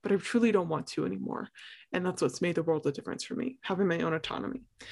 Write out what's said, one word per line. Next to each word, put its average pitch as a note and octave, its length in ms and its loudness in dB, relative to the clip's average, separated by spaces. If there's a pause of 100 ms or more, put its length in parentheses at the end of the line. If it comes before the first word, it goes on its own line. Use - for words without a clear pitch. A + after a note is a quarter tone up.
but - 100 -2
I G3+ 40 8
truly A3+ 360 4
don't F3+ 180 4
want - 180 -2
to - 180 -2
anymore. G3 440 -4 (420)
And F3+ 120 0
that's F3+ 200 0
what's C3+ 180 0
made F3 140 2
the E3 80 2
world D#3 240 0
of C#3+ 80 2
difference - 280 -8
for - 120 -8
me, - 260 -4
having F#3+ 260 0
my E3+ 120 2
own E3 140 0
autonomy. - 500 -4 (280)